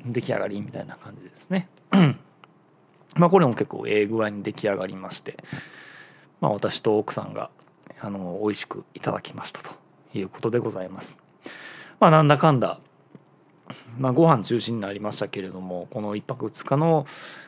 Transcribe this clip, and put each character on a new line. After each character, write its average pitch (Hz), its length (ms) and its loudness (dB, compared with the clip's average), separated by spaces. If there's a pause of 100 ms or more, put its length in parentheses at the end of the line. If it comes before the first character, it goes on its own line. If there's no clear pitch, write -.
出 120 160 -4
来 110 140 -4
上 104 40 -2
が 101 100 -4
り 101 120 -6
み 104 80 -10
た - 120 -12
い 98 60 -12
な - 100 -16
感 - 200 -20
じ - 100 -20
で - 80 -20
す - 160 -20
ね。 180 180 -4 (220)
<clears throat> - 1300 0
ま 170 120 6
あ、 - 20 2
こ 190 80 8
れ 170 80 8
も 120 80 2
結 104 120 -2
構 113 200 -10
え 107 160 2
え 104 40 2
具 113 160 -2
合 107 60 0
に 104 140 -8
出 104 100 -4
来 107 160 -4
上 101 80 0
が 95 100 -4
り 95 80 -10
ま 92 160 -12
し - 100 -10
て、 - 180 -16 (1040)
ま 139 80 2
あ、 - 20 0
私 101 280 -2
と 107 180 2
奥 - 160 -4
さ 104 80 -6
ん - 100 -12
が、 104 180 -8 (480)
あ 107 120 -10
の、 95 320 -8
美 107 60 0
味 104 60 0
し - 120 -4
く - 260 -14
い - 80 -18
た - 120 -2
だ 95 100 -6
き - 100 -18
ま - 140 -14
し - 60 -8
た - 100 -16
と - 80 -16 (440)
い 104 80 -6
う 95 60 -8
こ - 140 -18
と 117 80 0
で 120 80 0
ご 113 120 -2
ざ 92 140 -10
い 90 60 -12
ま 95 100 -14
す。 - 180 -18 (800)
ま 190 100 8
あ、 - 20 10
な 156 120 8
ん 147 60 6
だ 147 80 8
か 156 160 6
ん 127 80 2
だ、 90 180 -2 (1200)
ま 131 120 0
あ、 - 20 0
ご 165 140 6
飯 156 180 6
中 117 160 0
心 113 160 -4
に 110 40 -4
な 98 120 -6
り 101 80 -8
ま 104 120 -6
し - 60 -8
た 101 100 -4
け 101 140 -8
れ 95 60 -8
ど 95 120 -12
も、 92 300 -8
こ 110 100 -8
の 104 140 -4
一 104 80 -6
泊 120 240 -8
二 - 180 -12
日 139 120 0
の 156 300 2 (400)